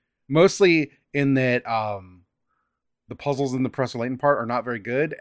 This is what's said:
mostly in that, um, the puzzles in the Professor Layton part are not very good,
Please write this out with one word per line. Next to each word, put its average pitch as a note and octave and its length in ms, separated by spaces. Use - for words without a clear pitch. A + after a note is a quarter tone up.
mostly E3 640
in C#3 200
that, B2 320
um, G2+ 580
the A2+ 60
puzzles C#3 400
in C3 80
the B2 80
Professor B2+ 280
Layton B2 200
part C#3+ 200
are A#2 80
not A#2+ 180
very A#2+ 140
good, B2+ 420